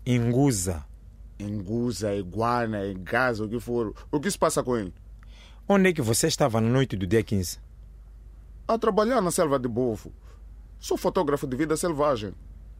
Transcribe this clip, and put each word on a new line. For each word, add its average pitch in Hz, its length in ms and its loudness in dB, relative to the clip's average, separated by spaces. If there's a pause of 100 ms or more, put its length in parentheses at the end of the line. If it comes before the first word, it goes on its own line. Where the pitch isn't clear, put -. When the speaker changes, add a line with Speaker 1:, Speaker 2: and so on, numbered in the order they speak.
Speaker 1:
Em 120 260 2
Guza. 101 540 2 (540)
Speaker 2:
Em 104 240 -6
Guza, 107 520 -2
em 101 80 -2
Guana, 110 640 0
em 95 160 -6
Gaza, 113 420 0
o 107 40 -4
que 117 100 -2
for. 117 360 -2 (160)
O 147 100 0
que 180 100 -2
se - 80 -4
passa 156 240 2
com 123 140 0
ele? 95 160 -4 (720)
Speaker 1:
Onde 190 220 6
é 180 60 4
que 151 80 0
você 113 240 2
estava 127 340 2
na 113 80 4
noite 127 260 2
do 95 120 -2
dia 107 160 4
quinze? 95 360 -2 (1120)
Speaker 2:
A 226 100 4
trabalhar 220 440 4
na 175 80 2
selva 147 280 4
de 127 80 -2
Bovo. 117 460 -2 (680)
Sou - 200 -2
fotógrafo 151 480 0
de 123 100 -4
vida 151 180 0
selvagem. 143 600 0 (460)